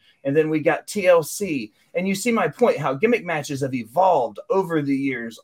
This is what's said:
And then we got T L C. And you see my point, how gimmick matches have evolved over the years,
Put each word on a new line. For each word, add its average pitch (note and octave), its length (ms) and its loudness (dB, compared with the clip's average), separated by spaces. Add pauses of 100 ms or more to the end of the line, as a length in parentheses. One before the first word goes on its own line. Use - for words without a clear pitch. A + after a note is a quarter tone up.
(260)
And C#3 100 0
then D#3 140 4
we D#3 100 0
got E3+ 280 0
T F#3+ 200 -4
L E3+ 160 8
C. D3+ 480 -6 (220)
And F3+ 120 -2
you G3 100 0
see A#3 180 -2
my F#3+ 160 2
point, G#3 300 2
how C#3 160 -2
gimmick A3+ 280 0
matches D3 380 -4
have C3+ 120 -2
evolved B2+ 640 0 (100)
over E3+ 320 0
the C#3 160 0
years, B2 460 -6